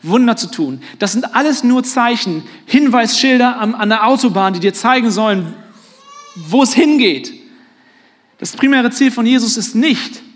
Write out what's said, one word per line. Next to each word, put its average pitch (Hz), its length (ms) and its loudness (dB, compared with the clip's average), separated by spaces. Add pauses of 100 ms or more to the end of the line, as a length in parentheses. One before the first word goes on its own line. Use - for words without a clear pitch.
Wunder 226 340 2
zu - 100 -8
tun. 135 340 -6 (180)
Das 202 140 -2
sind 247 220 -4
alles 277 280 0
nur 247 200 2
Zeichen, 233 600 -2 (220)
Hinweisschilder 247 960 2
am, 220 140 -2
an 214 160 -2
der 220 160 2
Autobahn, 196 480 2
die 175 60 -6
dir 190 120 0
zeigen 240 380 0
sollen, 190 420 -2 (840)
wo 175 260 0
es 254 100 2
hingeht. 247 640 2 (1040)
Das - 140 -10
primäre 269 380 0
Ziel 262 200 0
von 240 160 -2
Jesus 233 320 0
ist - 160 -8
nicht - 480 -2 (140)